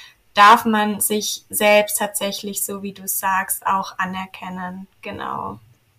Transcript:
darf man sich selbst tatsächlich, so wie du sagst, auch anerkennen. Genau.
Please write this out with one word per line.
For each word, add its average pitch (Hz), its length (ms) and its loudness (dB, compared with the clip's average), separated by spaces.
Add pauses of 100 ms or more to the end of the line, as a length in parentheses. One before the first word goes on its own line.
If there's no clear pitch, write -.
(340)
darf 214 300 8
man 214 360 0
sich - 500 -4
selbst 208 480 4
tatsächlich, 202 640 -6
so 196 220 -8
wie 196 80 -10
du 190 160 -16
sagst, 190 580 -4
auch 190 320 -2
anerkennen. 185 880 -10 (160)
Genau. - 560 -10 (400)